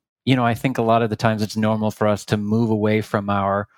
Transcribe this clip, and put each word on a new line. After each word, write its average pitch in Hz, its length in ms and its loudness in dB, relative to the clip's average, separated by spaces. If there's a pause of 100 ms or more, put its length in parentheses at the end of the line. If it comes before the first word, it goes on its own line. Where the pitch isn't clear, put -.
(260)
you 131 100 4
know, 123 100 2
I 117 100 2
think 127 240 -2
a 117 40 0
lot 117 200 4
of 110 80 -2
the 110 40 -4
times 110 280 0
it's 104 120 -6
normal 107 360 0
for 107 160 0
us 104 180 0
to 107 120 -2
move 110 340 0
away 107 300 0
from 101 280 -4
our, 101 380 -2 (100)